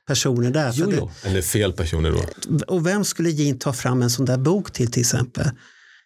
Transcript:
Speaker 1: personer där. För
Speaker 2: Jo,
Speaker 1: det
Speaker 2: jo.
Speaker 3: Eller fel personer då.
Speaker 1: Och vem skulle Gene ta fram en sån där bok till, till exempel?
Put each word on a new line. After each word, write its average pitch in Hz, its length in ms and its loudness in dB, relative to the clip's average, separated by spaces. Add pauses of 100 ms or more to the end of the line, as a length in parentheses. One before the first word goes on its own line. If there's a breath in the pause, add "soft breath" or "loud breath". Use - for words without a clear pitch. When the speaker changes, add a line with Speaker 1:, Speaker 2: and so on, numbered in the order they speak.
Speaker 1:
personer 123 440 2
där. 147 200 0
För 123 100 -2
Speaker 2:
Jo, 196 80 2
Speaker 1:
det 185 80 2
Speaker 2:
jo. - 140 -4 (120)
Speaker 3:
Eller 95 180 0
fel 101 320 2
personer 80 380 0
då. 85 120 2 (440)
Speaker 1:
Och 170 200 0
vem 202 180 2
skulle 170 240 -2
Gene 147 300 0
ta 139 140 -2
fram 127 280 0
en 120 80 2
sån 127 160 0
där 127 120 2
bok 165 340 0
till, 117 200 -2
till 127 100 0
exempel? - 480 0 (560 loud breath)